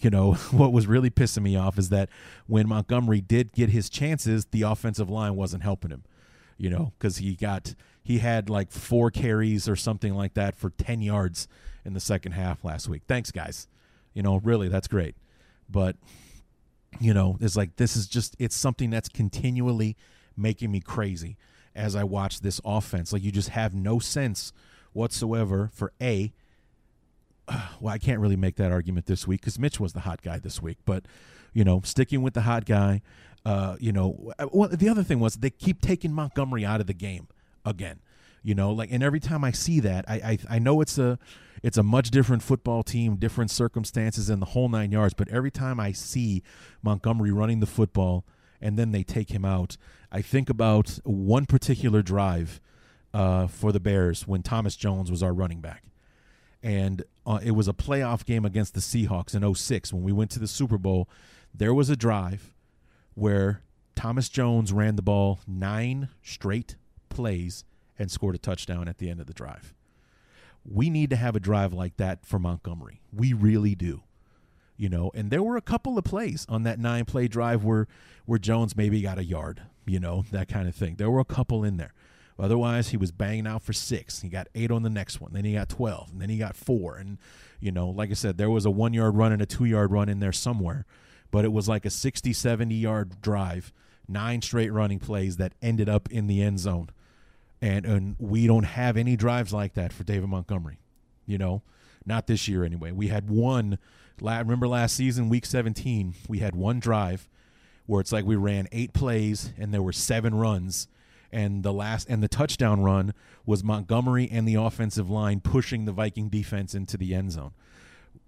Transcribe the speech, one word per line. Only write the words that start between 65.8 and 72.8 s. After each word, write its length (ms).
straight 540
plays 560
and 120
scored 240
a 40
touchdown 500
at 100
the 100
end 120
of 60
the 60
drive. 420
We 260
need 200
to 60
have 200
a 40
drive 320
like 240
that 300
for 120
Montgomery. 640